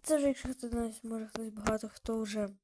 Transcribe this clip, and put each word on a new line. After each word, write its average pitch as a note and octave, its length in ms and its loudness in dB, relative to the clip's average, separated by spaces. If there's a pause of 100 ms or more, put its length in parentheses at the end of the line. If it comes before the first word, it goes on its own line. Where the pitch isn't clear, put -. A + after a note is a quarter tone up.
Це D#4 140 4
вже, C#4+ 120 6
якщо C4 200 0
хто B3+ 200 -4
знає, A3+ 340 0
може A3+ 240 -4
хтось A3 220 -6
багато G#3+ 400 0
хто A3+ 340 -2
вже G#3 260 0 (160)